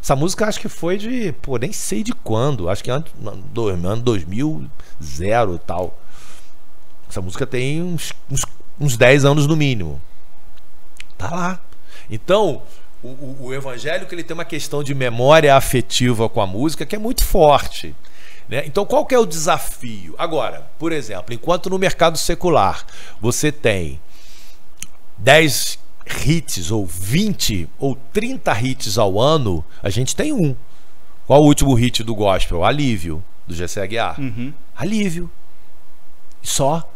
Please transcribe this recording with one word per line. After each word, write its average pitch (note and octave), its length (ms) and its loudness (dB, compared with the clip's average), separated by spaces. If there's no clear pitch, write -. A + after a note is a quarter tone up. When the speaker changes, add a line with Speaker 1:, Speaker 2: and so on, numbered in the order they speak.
Speaker 1:
Essa C#3+ 120 4
música F3+ 320 0
acho G#3 120 -2
que - 80 -2
foi F3+ 300 -2
de, A3 340 -2
pô, C3+ 140 0
nem C#3 140 -2
sei - 300 -2
de A3 100 -2
quando. A2+ 560 0
Acho G2 160 0
que - 60 -4
antes, C#3 240 0
do, A2 140 0
ano F#2+ 340 0
dois A2+ 240 2
mil, C#3 420 -2
zero F#2 540 0
e E2 60 -2
tal. F2+ 360 -2
Essa - 140 -4
música F#2 240 -4
tem C3 380 -2
uns, F3 280 -2
uns, C#3 140 2
uns C3+ 180 2
dez C3 280 6
anos C#3+ 200 4
no D#3 100 2
mínimo. G#2+ 460 0
Tá F3+ 100 -2
lá. F3+ 300 -2
Então, E3+ 540 0
o, A#2+ 60 -4
o, C3+ 320 -4
o C3 120 -4
evangélico, C#3 640 -4
ele E3 80 -4
tem D#3 100 -4
uma E3+ 100 -4
questão - 400 -4
de C#3 120 -2
memória C3+ 600 6
afetiva B2 720 2
com A2 140 0
a G2 60 0
música C3 360 -2
que F3 120 -4
é G#3+ 40 -6
muito A3 240 0
forte, C#3+ 720 4
né? B2+ 160 -2
Então, G3 220 0
qual C4+ 180 2
que C4+ 80 0
é B3 60 6
o A#3 60 4
desafio? D3 920 -2
Agora, A#2+ 500 -2
por E3 120 0
exemplo, A2 400 -4
enquanto E3 380 -2
no F#3 80 0
mercado E3+ 400 2
secular C#3+ 680 2
você B2 300 0
tem F2 480 0
dez C#3+ 640 4
hits B2+ 460 0
ou G#2+ 140 0
vinte G2 840 0
ou C3+ 160 0
trinta G#3+ 480 0
hits B2 380 0
ao G2+ 220 2
ano, A#2 440 2
a G2+ 80 0
gente B2 260 0
tem D4+ 180 0
um. D#3+ 220 2
Qual C#3+ 160 6
o D#3 40 8
último C#3 280 6
hit A#2 300 2
do A2 100 -2
gospel? F#2+ 500 2
Alívio, G2+ 600 0
do F2 60 -4
G E2+ 140 -2
C - 120 -2
Aguiar. G2+ 400 -2
Speaker 2:
Uhum. B2+ 320 -2
Speaker 1:
Alívio. F3+ 540 -2
E - 40 -4
só. D3+ 480 0